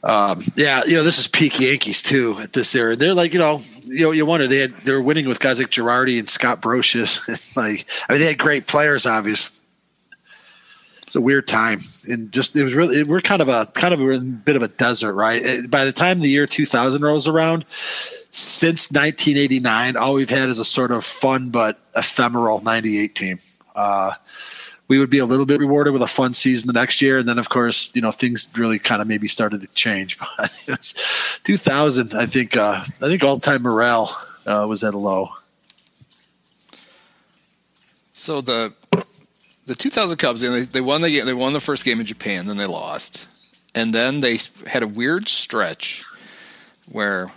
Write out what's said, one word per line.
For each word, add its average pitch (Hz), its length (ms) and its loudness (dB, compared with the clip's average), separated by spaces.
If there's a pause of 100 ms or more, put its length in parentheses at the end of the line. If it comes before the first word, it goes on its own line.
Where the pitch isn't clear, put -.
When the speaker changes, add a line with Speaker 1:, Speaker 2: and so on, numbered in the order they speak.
Speaker 1:
Um, 101 380 2 (160)
yeah, 139 300 2
you 170 80 4
know, 160 100 4
this 165 140 2
is - 100 -2
peak - 320 0
Yankees, 131 420 0
too, 120 380 2
at 107 120 -12
this 123 220 0
era. 117 220 2
They're 160 180 2
like, 170 180 2
you 180 60 2
know, 151 220 2 (240)
you 131 220 -4
know, 160 40 4
you 156 160 2
wonder, 151 220 2
they 135 100 4
had, 127 160 0 (100)
they 135 80 2
were 135 100 2
winning 147 260 2
with 120 120 -2
guys 131 200 0
like 127 100 0
Girardi 123 480 2
and 104 100 -6
Scott - 320 0
Brosius. 117 600 0 (320)
<laughs> - 40 -4
Like, 107 300 -4 (220)
I 123 60 2
mean, 143 80 4
they 165 60 4
had 147 100 -2
great 147 280 0
players, 147 400 2
obviously. 110 500 0 (1500)
It's - 140 -6
a 143 40 0
weird 135 280 2
time, 113 320 0 (280)
and 113 220 -6
just, 123 240 -2
it 151 80 2
was 131 120 0
really, 147 260 2
it, 147 80 0
we're 175 120 2
kind 185 220 2
of 135 60 2
a, 113 260 2
kind 175 180 2
of 156 80 0
a 131 200 2
bit 127 340 -2
of 127 80 2
a 113 60 -2
desert, 113 440 -2
right? 110 320 0
It, 123 240 -2
by 135 160 2
the 135 80 2
time 180 280 2
the 147 80 2
year 143 180 4
two - 180 -2
thousand 131 380 0
rolls 147 240 2
around, 160 380 0 (680)
since - 640 0
nineteen 147 440 2
eighty-nine, 127 600 0
all 127 180 0
we've 135 160 0
had 131 180 2
is 113 120 -2
a 113 40 -2
sort 127 280 0
of 117 120 -2
fun 131 460 -2
but 113 300 0 (160)
ephemeral 117 680 0
ninety-eight 110 540 -2
team. 95 240 -6 (340)
Uh, 98 380 -2 (720)
we 135 140 6
would 131 100 2
be 139 80 4
a 131 80 2
little 131 200 2
bit 139 120 4
rewarded 143 340 4
with 131 100 2
a - 40 2
fun 127 260 0
season 123 360 2
the 123 40 -2
next 120 300 2
year, 135 160 4
and 120 100 0
then, 120 120 0
of 113 80 -6
course, 120 440 0
you 123 80 0
know, 110 120 0
things 120 440 -2
really 113 220 0
kind 107 240 -2
of 107 60 -4
maybe 104 180 -2
started 104 360 -2
to 98 120 -18
change. 95 420 -2 (120)
<laughs> - 100 -12
But - 140 -4 (160)
it 131 100 -4
was - 640 -4
two 202 140 2
thousand, 135 580 0
I 113 120 0
think, 123 300 0
uh, 104 300 0
I 131 220 -6
think 170 160 2
all-time 139 380 2
morale, 117 540 2 (300)
uh, 104 220 0
was 107 160 -4
at 107 100 0
a 101 40 -4
low. 95 320 -2 (2750)
Speaker 2:
So 151 260 -6
the, 117 320 -2 (920)
the 131 80 -6
two 277 160 -6
thousand 180 280 0
Cubs, 120 220 0
they, 123 220 -2
they 131 180 -4
won 139 200 0
the 165 100 2
ga-, 143 120 2
they 127 100 -2
won 127 200 -2
the 147 80 -2
first 139 240 -4
game 117 160 0
in 113 60 -6
Japan, 98 400 -8
then 104 100 -6
they 101 100 -4
lost, - 600 -10 (460)
and 113 200 -2
then 131 260 0
they 120 180 2 (280)
had 127 160 -2
a 107 60 -4
weird 131 400 -4
stretch - 760 -4 (840)
where 98 460 -4